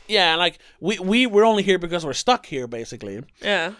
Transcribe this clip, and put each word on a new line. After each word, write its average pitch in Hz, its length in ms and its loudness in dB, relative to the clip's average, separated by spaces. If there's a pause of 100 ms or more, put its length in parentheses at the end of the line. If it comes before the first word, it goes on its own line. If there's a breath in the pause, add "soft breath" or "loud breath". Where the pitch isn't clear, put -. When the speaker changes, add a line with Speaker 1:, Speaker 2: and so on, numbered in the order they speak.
Speaker 1:
Yeah, 185 280 2
like, 175 220 -2 (220 soft breath)
"We, 190 180 -2
we, 208 280 2
we're 208 180 4
only 220 180 4
here 190 160 2
because 170 280 -4
we're 135 80 -6
stuck - 320 0
here," 131 200 -6
basically. 117 560 -10 (200)
Speaker 2:
Yeah. 190 380 -2